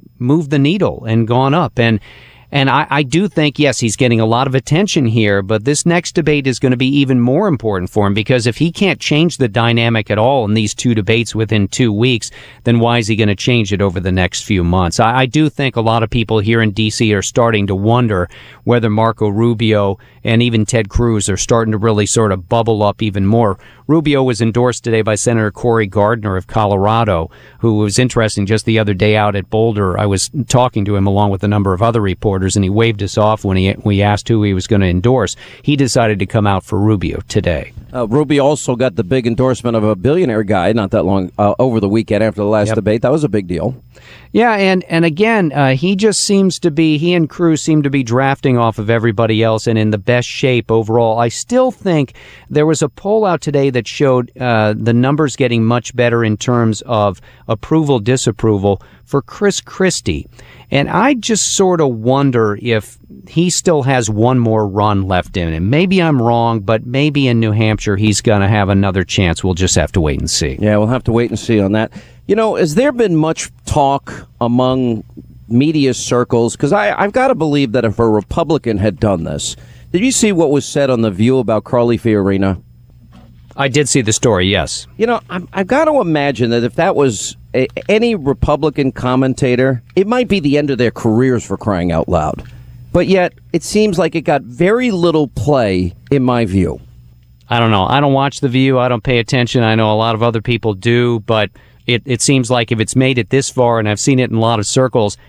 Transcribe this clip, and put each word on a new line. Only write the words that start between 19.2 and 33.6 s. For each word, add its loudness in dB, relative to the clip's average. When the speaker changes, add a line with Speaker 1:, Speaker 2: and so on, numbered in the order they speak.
Speaker 1:
Rubio 0
and 2
even 0
Ted -2
Cruz 0
are -2
starting 0
to -2
really 0
sort 0
of -4
bubble 0
up -2
even -2
more. 2
Rubio 2
was 0
endorsed 0
today 0
by 0
Senator 0
Cory 0
Gardner 0
of -8
Colorado, 0
who 0
was 0
interesting 0
just -2
the 0
other 0
day 2
out 0
at -8
Boulder. 0
I 0
was -2
talking 0
to 0
him 0
along 2
with -4
a 0
number 0
of -2
other 2
reporters, -2
and 2
he 0
waved 0
us -4
off 0
when 2
he, 2